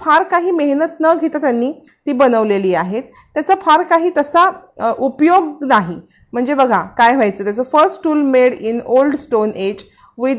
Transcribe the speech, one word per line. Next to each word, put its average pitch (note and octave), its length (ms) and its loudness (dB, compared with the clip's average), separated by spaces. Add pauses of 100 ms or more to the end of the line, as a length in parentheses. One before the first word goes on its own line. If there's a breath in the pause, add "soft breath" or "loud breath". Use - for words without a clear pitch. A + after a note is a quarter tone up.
फार D#4+ 220 2
काही F4+ 280 -2
मेहनत D#4 500 -2
न D#4+ 140 2
घेता D4+ 240 -4
त्यांनी B3+ 340 -2 (340 soft breath)
ती C#4+ 60 -4
बनवलेली G#3+ 600 0
आहेत. F#3 280 -4 (320 soft breath)
त्याचा D#4 200 0
फार F4 280 2
काही E4+ 340 0
तसा, E4+ 340 2 (300)
अ, A3 180 -2
उपयोग D4 640 0
नाही. F#3 360 0 (320 soft breath)
म्हणजे B3 220 -2
बघा A#3+ 280 2
काय A#3 320 2
व्हायचं G3+ 300 0
त्याचं, G#3 180 -4 (120)
first E4 340 2
tool D4 280 0
made B3+ 180 4 (160)
in A#3 100 -4 (180)
old C#4 140 2
stone G#3+ 400 -2
age G3 300 -6 (420 soft breath)
with C4 140 -2